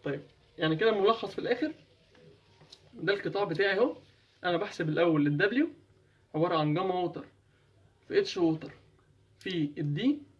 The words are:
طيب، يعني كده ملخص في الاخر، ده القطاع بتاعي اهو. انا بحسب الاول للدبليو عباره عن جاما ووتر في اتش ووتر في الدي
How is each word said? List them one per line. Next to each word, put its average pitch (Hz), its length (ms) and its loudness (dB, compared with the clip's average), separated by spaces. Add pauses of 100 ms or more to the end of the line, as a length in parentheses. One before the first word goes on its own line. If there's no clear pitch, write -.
طيب، 147 200 -6 (360)
يعني 160 180 0
كده 214 240 2
ملخص 202 320 2
في - 60 -8
الاخر، 269 340 -2 (1200)
ده 202 200 -2
القطاع 202 300 -4
بتاعي 190 340 0
اهو. 254 180 2 (480)
انا 175 120 0
بحسب 170 320 -4
الاول 156 360 4
للدبليو 202 440 2 (640)
عباره 165 240 2
عن 151 160 2
جاما 185 200 0
ووتر 180 300 -4 (840)
في - 100 2
اتش - 180 0
ووتر 160 360 0 (680)
في 170 400 -2
الدي 190 440 0 (160)